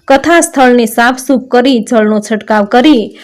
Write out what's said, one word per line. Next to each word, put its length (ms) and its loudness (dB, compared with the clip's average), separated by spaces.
કથા 320 2
સ્થળને 460 2
સાફસૂફ 640 -2
કરી, 400 0
જળનો 300 0
છંટકાવ 440 -4
કરી 600 0